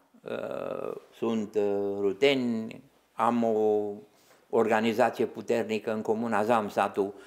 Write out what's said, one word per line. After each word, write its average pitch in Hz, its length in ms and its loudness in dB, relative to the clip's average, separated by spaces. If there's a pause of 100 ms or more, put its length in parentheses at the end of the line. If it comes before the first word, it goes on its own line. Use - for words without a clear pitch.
(220)
Uh, - 760 -8 (220)
sunt, 113 380 -2
uh, 101 440 0
ruteni, 113 840 0 (320)
am 117 300 2
o 107 480 2 (580)
organizație 113 760 2
puternică 110 680 -2
în 110 80 -4
comuna 110 420 0
Zam, 107 260 2
satul 101 440 0 (140)